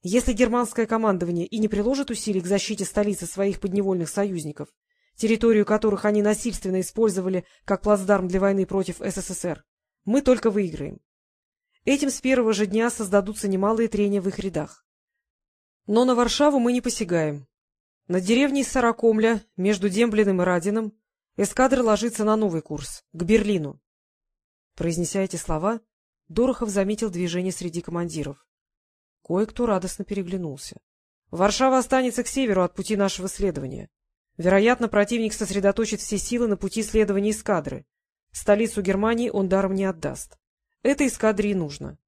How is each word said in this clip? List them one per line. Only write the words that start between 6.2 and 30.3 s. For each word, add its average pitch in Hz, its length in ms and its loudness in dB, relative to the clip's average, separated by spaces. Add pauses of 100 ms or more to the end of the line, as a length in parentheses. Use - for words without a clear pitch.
насильственно 202 580 -2
использовали 185 640 -2 (180)
как 196 200 -2
плацдарм 196 440 2
для 185 120 0
войны 196 260 2
против 185 360 -4
С 196 160 -6
С 190 140 -8
С 175 140 -8
Р, 170 200 -6 (400)
мы 247 160 4
только 254 280 4
выиграем. 180 500 -4 (840)
Этим 277 240 2
с - 120 -8
первого 247 320 2
же 202 120 0
дня 226 240 0
создадутся 202 580 -2
немалые 214 420 0
трения 202 320 0
в 180 60 -4
их 196 120 -4
рядах. 170 460 -6 (1040)
Но 226 180 4
на 254 100 4
Варшаву 269 440 4
мы 240 140 2
не 247 80 0
посягаем. 165 680 -2 (600)
Над 180 160 0
деревней 269 400 2
Сорокомля, 226 800 2 (120)
между 196 340 0
Демблиным 208 520 2
и 175 40 2
Радиным, 202 520 -2 (400)
эскадра 254 460 2
ложится 214 400 0
на 214 120 4
новый 185 260 0
курс, - 420 -12 (100)
к 170 100 -6
Берлину». 202 560 2 (960)
Произнеся 170 460 -2
эти 190 140 -4
слова, 175 460 -2 (460)
Дорохов 233 420 0
заметил 202 420 -2
движение 180 400 -2
среди 175 300 -8
командиров. 165 680 -8 (760)
Кое-кто 214 420 -2
радостно 190 400 -2
переглянулся. 180 760 -8 (500)